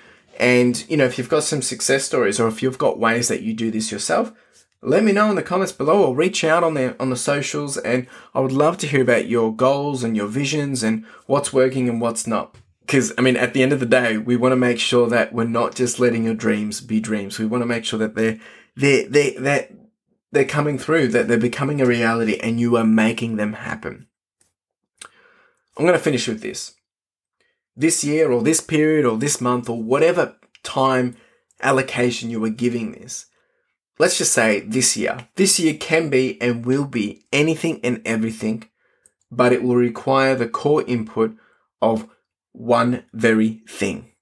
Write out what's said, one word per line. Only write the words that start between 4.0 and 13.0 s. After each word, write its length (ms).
let 220
me 80
know 200
in 40
the 60
comments 300
below 340
or 100
reach 280
out 200
on 120
the, 260
on 80
the 60
socials, 600
and 280
I 40
would 120
love 260
to 100
hear 140
about 260
your 260
goals 500
and 120
your 120
visions 560
and 220
what's 260
working 380
and 100
what's 280
not. 280
'Cause, 300